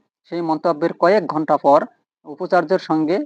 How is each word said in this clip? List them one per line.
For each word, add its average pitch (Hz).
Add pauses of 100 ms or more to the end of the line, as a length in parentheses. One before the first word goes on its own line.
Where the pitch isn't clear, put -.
(240)
সেই 170
মন্তব্যের 160
কয়েক 170
ঘন্টা 151
পর 151 (380)
উপাচার্যের 175
সঙ্গে 160